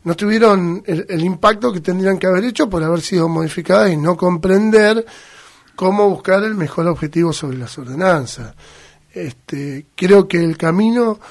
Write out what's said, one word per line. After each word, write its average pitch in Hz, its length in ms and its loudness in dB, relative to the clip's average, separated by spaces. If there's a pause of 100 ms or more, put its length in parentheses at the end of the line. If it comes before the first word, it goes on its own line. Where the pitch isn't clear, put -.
no 170 120 -2
tuvieron 208 680 2
el, 170 240 -4
el 170 160 -2
impacto 208 480 0
que 175 80 -6
tendrían 190 380 -2
que 185 80 -4
haber 185 180 2
hecho 247 240 -2
por 175 160 -4
haber 165 160 0
sido 165 260 0
modificadas 165 640 0
y 160 60 0
no 160 220 0
comprender 208 880 2 (680)
cómo 202 360 2
buscar 190 340 0
el 220 120 -4
mejor 170 320 -2
objetivo 160 440 0
sobre 135 240 -8
las 123 220 -12
ordenanzas. 135 760 -2 (600)
Este, 143 720 -10 (100)
creo 196 320 4
que 170 160 0
el 160 140 -2
camino, 214 600 0 (100)